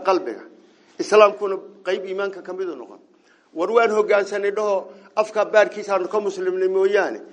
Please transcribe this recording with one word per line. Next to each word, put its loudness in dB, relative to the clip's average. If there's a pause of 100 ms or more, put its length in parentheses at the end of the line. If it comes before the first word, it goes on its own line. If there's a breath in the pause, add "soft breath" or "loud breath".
qalbiga. -2 (540 soft breath)
Islaamkuna 4 (280)
qayb -4
iimaanka -6
ka -14
mid -8
u -10
noqon. -18 (560 soft breath)
War -2
waan 4
hoggaansanay 0
dhaho, 0 (400 loud breath)
afka 0
baarkiisa 2
aanu -2
ka -2
muslimnay -2
mooyaane, 0 (120)